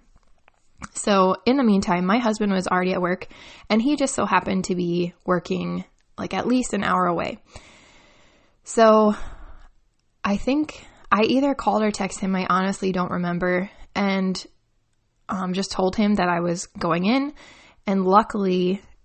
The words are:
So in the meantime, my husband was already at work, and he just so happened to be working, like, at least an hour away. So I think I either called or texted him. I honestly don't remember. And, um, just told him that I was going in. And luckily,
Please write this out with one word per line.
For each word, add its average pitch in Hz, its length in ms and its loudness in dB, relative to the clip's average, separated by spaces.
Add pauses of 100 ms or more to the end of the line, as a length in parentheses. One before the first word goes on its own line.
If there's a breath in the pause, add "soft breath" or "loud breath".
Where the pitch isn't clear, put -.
(920)
So 190 420 2 (100)
in 262 120 4
the 277 60 2
meantime, 196 420 2
my 196 120 2
husband 214 340 0
was 185 160 -2
already 185 260 0
at 185 80 -4
work, 180 260 -4 (420 loud breath)
and 220 120 2
he 285 160 0
just 269 180 -2
so - 100 0
happened 190 400 0
to 185 100 -2
be 175 380 -2 (120)
working, 180 580 -2 (340)
like, 190 160 -8
at 190 140 -4
least 247 260 0
an 196 100 -2
hour 185 220 0
away. 175 320 -2 (1300 loud breath)
So 214 460 6 (1080 loud breath)
I 202 140 0
think 294 480 -4 (260 loud breath)
I 208 120 4
either 269 320 2
called 214 260 0
or 214 80 2
texted 190 300 -6
him. 190 160 -2
I 185 120 -2
honestly 190 440 0
don't 180 180 -2
remember. 180 640 -2 (240 loud breath)
And, 190 500 -2 (800)
um, 185 260 -6
just 190 180 -4
told 185 240 0
him 208 200 2
that 180 140 2
I 170 120 0
was 175 260 -4 (100)
going 175 280 0
in. 269 280 0 (540 loud breath)
And 196 180 0
luckily, 190 800 2 (220)